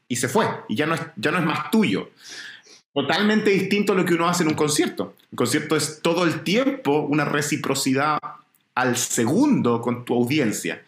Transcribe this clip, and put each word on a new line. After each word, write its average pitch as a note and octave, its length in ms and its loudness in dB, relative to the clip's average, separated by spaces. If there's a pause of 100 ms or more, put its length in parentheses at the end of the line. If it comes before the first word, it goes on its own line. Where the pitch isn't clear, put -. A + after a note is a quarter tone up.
y A#2+ 80 -2
se C3 120 -2
fue, G#3 180 2 (220)
y G#2+ 80 -4
ya D3 100 0
no E3 80 0
es, D#3 60 -4 (160)
ya B2+ 140 0
no F3 80 0
es E3 60 0
más D3 260 -4
tuyo. C#3 400 2 (840)
Totalmente G#3 560 2
distinto G3+ 420 2
a F#3+ 40 2
lo F3+ 100 2
que F3+ 80 2
uno E3+ 140 2
hace F3 140 0
en D#3+ 60 2
un D3+ 60 0
concierto. D3+ 600 -2 (160)
El A2+ 60 -14
concierto D3 400 0
es D3+ 240 -4
todo E3+ 240 2
el D#3 200 0
tiempo G3+ 560 0
una D3 260 0
reciprocidad C#3+ 920 0 (560)
al B2 220 0
segundo A#2+ 840 2
con A#2+ 240 -4
tu - 80 -2
audiencia. A#2+ 720 0